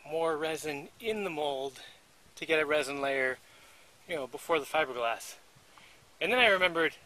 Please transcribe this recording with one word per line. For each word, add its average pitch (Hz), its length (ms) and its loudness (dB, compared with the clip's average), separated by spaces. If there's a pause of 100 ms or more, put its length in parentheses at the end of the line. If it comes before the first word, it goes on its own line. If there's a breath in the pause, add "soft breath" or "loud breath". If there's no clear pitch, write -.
more 160 280 0
resin 151 520 -6 (100)
in 220 240 -2
the 190 60 -2
mold 143 520 -4 (540 loud breath)
to 165 100 -12
get 156 140 4
a 156 60 2
resin 143 360 0
layer, 135 360 0 (680 loud breath)
you 175 80 -4
know, 139 120 -4
before 151 320 0
the 135 60 -4
fiberglass. 123 680 -2 (840 loud breath)
And 170 120 0
then 254 80 4
I 240 80 8
remembered 175 460 4 (120)